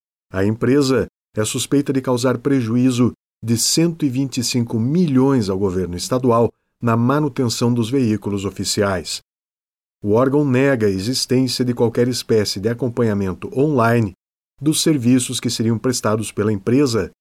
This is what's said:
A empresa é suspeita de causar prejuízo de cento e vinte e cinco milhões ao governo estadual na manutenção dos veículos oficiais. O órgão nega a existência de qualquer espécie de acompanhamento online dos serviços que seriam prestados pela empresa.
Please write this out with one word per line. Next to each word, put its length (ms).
A 120
empresa 640
é 100
suspeita 480
de 80
causar 380
prejuízo 760
de 120
cento 480
e 60
vinte 300
e 40
cinco 360
milhões 680
ao 100
governo 360
estadual 560
na 160
manutenção 760
dos 180
veículos 540
oficiais. 760
O 120
órgão 300
nega 440
a 40
existência 720
de 100
qualquer 340
espécie 520
de 100
acompanhamento 880
online 580
dos 220
serviços 580
que 120
seriam 260
prestados 540
pela 200
empresa. 680